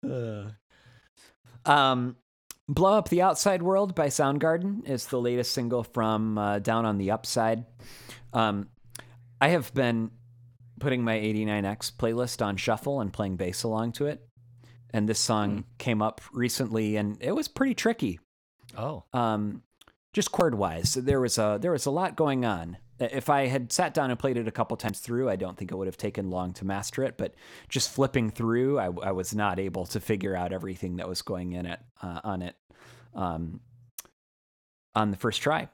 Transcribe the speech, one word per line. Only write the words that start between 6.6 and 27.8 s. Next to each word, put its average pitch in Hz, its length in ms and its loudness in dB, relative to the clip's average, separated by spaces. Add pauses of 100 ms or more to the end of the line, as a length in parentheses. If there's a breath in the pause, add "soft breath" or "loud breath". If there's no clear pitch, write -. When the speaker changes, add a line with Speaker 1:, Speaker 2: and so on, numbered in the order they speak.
Speaker 1:
on 107 120 2
the 98 140 2
Upside. 113 540 0 (680 loud breath)
Um, 104 360 0 (720 loud breath)
I 139 100 4
have 165 240 0
been 117 380 2 (680)
putting 127 240 0
my 113 120 2
eighty-nine 107 500 0
X 104 260 -4
playlist 117 540 0
on 101 120 -2
shuffle 135 440 0
and 98 120 -2
playing 95 240 -2
bass 90 260 -4
along 113 300 -2
to 143 140 -2
it. 147 140 -6 (720 loud breath)
And 107 160 2
this 110 120 2
song 107 380 2
Speaker 2:
Hmm. 107 40 -6 (160)
Speaker 1:
came 110 240 0
up 107 200 0 (100)
recently, 110 680 0
and 104 240 0
it 127 120 -2
was 302 140 -2
pretty 269 260 0
tricky. 147 460 0 (580)
Speaker 2:
Oh. 117 260 -6 (100)
Speaker 1:
Um, 107 500 0 (500)
just - 180 0
chord-wise, 101 640 2
there 131 260 2
was 123 180 2
a, 107 240 2
there 175 100 0
was 147 140 0
a 143 60 0
lot 160 240 -2
going 135 300 2
on. 87 320 -2 (220)
I-, 131 60 0
if 131 240 -4
I 139 180 4
had 123 240 -2
sat 175 220 2
down 139 180 2
and 120 80 -2
played 131 180 0
it 113 100 -2
a 110 40 -4
couple 117 260 -2
times 101 220 -6
through, 120 300 0
I 98 60 2
don't 92 220 -6
think 92 140 -8
it 90 40 -6
would 95 120 -4
have 90 100 -8
taken 98 340 -4
long 90 220 -2
to 95 120 -8
master 98 380 -4
it. - 140 -4
But - 180 -6 (340 loud breath)
just - 220 -2